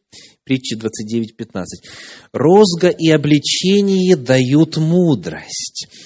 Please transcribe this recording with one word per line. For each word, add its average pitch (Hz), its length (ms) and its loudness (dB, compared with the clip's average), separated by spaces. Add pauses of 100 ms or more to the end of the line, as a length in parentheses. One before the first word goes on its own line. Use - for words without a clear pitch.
(440)
Притча 131 340 -6
двадцать 107 300 -10
девять 113 300 -6
пятнадцать. - 500 -14 (460)
«Розга 175 560 4
и 165 200 -2
обличение 180 1080 2
дают 131 580 0
мудрость, - 1120 -2 (180)